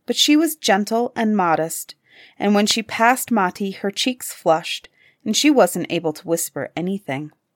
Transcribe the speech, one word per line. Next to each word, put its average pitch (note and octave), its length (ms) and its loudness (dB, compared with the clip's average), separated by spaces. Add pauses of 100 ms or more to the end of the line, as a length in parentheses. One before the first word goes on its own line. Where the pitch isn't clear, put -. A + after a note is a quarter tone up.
but A#3+ 120 -4
she D4 180 4
was D#4+ 220 2
gentle A3+ 580 0
and G#3+ 220 0
modest, E3 580 -2 (420)
and G#3 160 2
when G#3 120 4
she A3 180 0
passed A#3+ 480 0
Mati, G3 400 0
her G3 180 -6
cheeks - 440 -6
flushed, - 560 0 (340)
and A3 140 -2
she D4 120 4
wasn't G3+ 400 4
able E3 220 -2
to D3+ 160 -12
whisper E3 480 -4
anything. D#3 560 -6 (240)